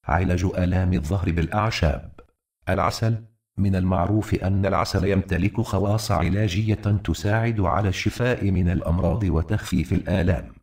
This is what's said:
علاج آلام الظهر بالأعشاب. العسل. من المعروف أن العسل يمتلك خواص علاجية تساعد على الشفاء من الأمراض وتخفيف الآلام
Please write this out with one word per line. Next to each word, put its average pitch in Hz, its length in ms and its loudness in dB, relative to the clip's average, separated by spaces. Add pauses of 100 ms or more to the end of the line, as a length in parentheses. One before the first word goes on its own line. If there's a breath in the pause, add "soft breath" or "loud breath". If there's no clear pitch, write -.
علاج 90 360 2 (140)
آلام 90 340 2
الظهر 87 400 0
بالأعشاب. 85 760 0 (580)
العسل. 95 480 0 (420)
من 95 180 2
المعروف 92 580 2
أن 98 320 0
العسل 90 380 0
يمتلك 95 560 0
خواص 101 500 -2
علاجية 98 640 0 (300)
تساعد 107 560 0
على 92 280 2
الشفاء 107 600 -2
من 90 180 2
الأمراض 87 560 0
وتخفيف 85 680 0
الآلام 90 600 0 (100)